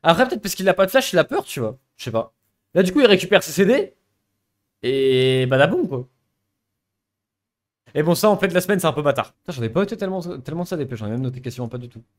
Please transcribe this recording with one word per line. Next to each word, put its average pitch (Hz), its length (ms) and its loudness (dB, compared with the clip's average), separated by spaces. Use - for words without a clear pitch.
Après, 170 240 2
peut-être 240 160 -6
parce 190 140 -8
qu'il 190 140 0
a 180 40 4
pas 196 120 4
de 185 60 -8
flash, 180 200 2
il 180 80 4
a 151 60 4
peur, 349 180 -4
tu - 160 -10
vois. 110 180 -6
Je - 80 -16
sais 120 60 -6
pas. 110 220 -4
Là, 175 100 4
du 180 100 0
coup, 294 80 4
il 254 40 6
récupère - 380 4
ses - 80 -10
C 196 140 2
D. 247 320 0
Et 131 680 2
badaboum, 160 420 2
quoi. 127 180 -8
Et 147 80 -2
bon, 165 140 2
ça, 214 140 2
en 202 80 4
fait, 196 100 0
la 175 140 2
semaine, 190 180 0
c'est 165 80 0
un 147 60 0
peu 147 80 -4
bâtard. - 320 -2
Putain, - 180 -16
j'en 131 120 -6
ai 113 60 -2
pas 147 120 -2
noté 208 160 -4
tellement, 190 240 -6
tellement 160 240 -8
de 175 60 -8
ça, 180 80 -4
des 143 80 -4
plays. 123 100 -10
J'en 107 120 -8
ai 104 40 -6
même 120 100 -4
noté 127 200 -6
quasiment 120 260 -10
pas 123 100 -12
du 120 120 -14
tout. 113 120 -20